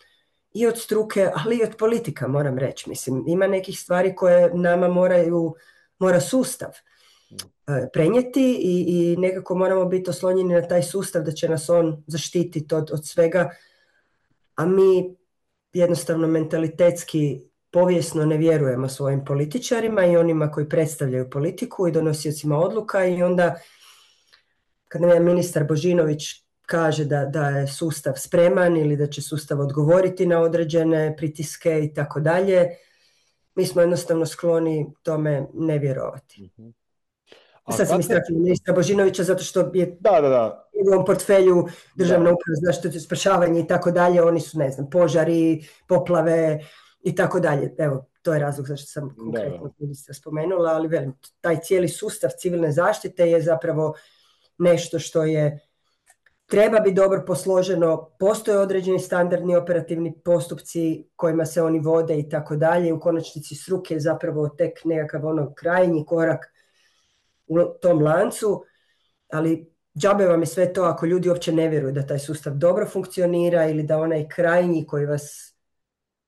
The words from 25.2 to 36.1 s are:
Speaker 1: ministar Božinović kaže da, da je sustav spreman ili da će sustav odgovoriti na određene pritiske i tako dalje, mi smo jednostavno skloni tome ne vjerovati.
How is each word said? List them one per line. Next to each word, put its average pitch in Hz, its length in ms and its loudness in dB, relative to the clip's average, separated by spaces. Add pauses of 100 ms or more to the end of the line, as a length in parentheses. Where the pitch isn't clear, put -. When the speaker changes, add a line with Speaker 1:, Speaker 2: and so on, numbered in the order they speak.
Speaker 1:
ministar 175 440 2
Božinović 156 800 -2 (220)
kaže 156 380 0
da, 143 220 -2
da 143 220 -2
je 139 180 -2
sustav 147 500 -6
spreman 175 600 2
ili 151 200 0
da 147 100 -2
će 147 160 -8
sustav 143 380 -6
odgovoriti 170 680 2
na 170 140 2
određene 160 760 0
pritiske 156 640 -4
i 151 140 -4
tako 143 260 -6
dalje, 180 480 2 (840)
mi 185 120 -2
smo 180 140 0
jednostavno 170 460 0
skloni 160 640 -2 (100)
tome 151 520 -2
ne 156 240 -2
vjerovati. 131 800 -8